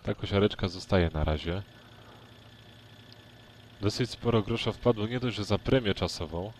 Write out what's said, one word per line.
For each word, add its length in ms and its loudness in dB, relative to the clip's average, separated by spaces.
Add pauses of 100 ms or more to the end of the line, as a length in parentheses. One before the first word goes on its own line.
ta 120 -2
kosiareczka 540 2
zostaje 460 2
na 100 0
razie. 380 -2 (2250)
Dosyć 300 -2
sporo 320 0
grosza 300 -2
wpadło, 340 2
nie 140 -4
dość, 160 -2
że 80 -4
za 140 0
premię 360 2
czasową 640 -4